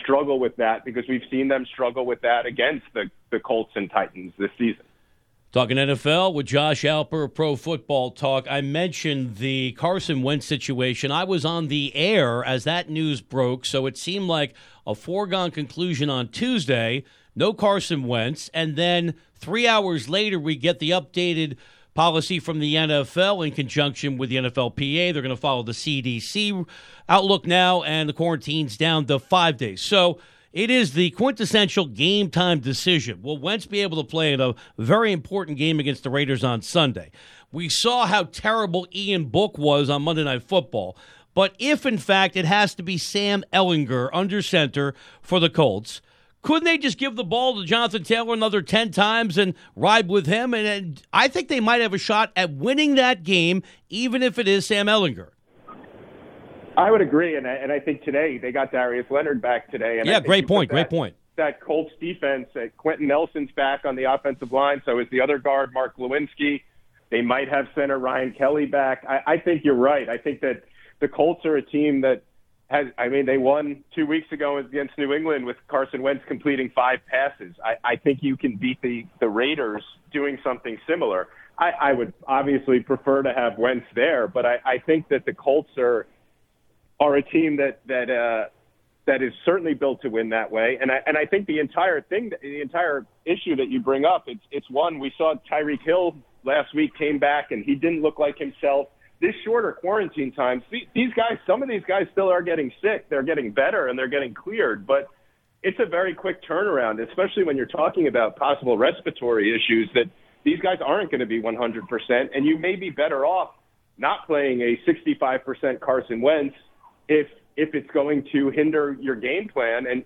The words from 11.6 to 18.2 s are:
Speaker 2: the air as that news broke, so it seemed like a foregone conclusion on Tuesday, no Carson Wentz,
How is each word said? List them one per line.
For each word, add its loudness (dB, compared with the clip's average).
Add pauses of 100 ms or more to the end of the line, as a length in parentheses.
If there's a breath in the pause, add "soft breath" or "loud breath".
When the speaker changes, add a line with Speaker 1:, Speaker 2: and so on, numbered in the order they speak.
Speaker 2:
the -2
air 2
as -2
that -2
news -2
broke, -2
so -2
it -6
seemed -6
like -2 (320 soft breath)
a -6
foregone -4
conclusion -4
on -2
Tuesday, -2 (320 soft breath)
no 2
Carson 0
Wentz, -4